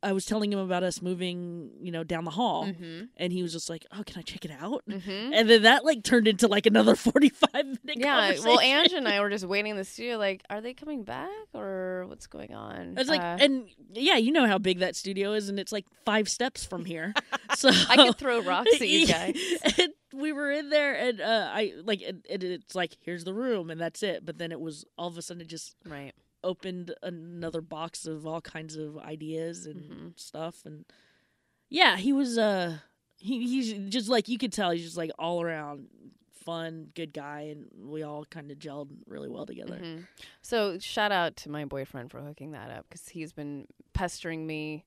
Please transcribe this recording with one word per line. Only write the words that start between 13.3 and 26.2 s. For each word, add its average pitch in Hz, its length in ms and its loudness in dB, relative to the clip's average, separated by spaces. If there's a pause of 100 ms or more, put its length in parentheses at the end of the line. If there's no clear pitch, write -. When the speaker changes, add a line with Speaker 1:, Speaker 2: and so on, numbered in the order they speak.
Speaker 1:
and, 262 260 4 (240)
yeah, 277 240 4
you 233 160 4
know 294 160 6
how 196 100 4
big 180 220 2
that 185 160 -2
studio 196 380 -4
is, 208 160 -2
and 196 100 -4
it's, 196 140 -8
like, 208 120 -6 (200)
five 214 240 2
steps - 360 -4
from 175 200 -8
here. 170 320 -6
Speaker 2:
<laughs> 285 60 0 (320)
Speaker 1:
So 269 140 8 (200)
Speaker 2:
I 240 80 10
could 277 200 10
throw 247 240 0
rocks 185 380 4
at 254 80 2
you 320 200 6
Speaker 1:
<laughs> - 0 -
Speaker 2:
guys. 175 280 2 (420)
Speaker 1:
And 349 140 4 (220)
we 285 180 -4
were 285 200 -2
in 294 180 -2
there, 294 260 4
and, 220 240 -2
uh, 196 320 0
I, 202 220 -2 (100)
like, 202 180 -2
it, 175 280 -10
it, 190 120 -4
it's 180 320 -6
like, 180 280 -4
"Here's 170 240 -8
the 185 80 -6
room," 214 360 -2
and 165 120 -8
that's 165 200 -6
it. 185 240 -4
But 160 120 -10
then 165 160 -8
it 139 80 -10
was, 156 240 -10 (120)
all 175 120 -6
of 165 80 -12
a 170 40 -12
sudden, 175 200 -14
it 165 80 -16
just - 260 -14 (100)
Speaker 2:
Right. 143 280 -14 (300)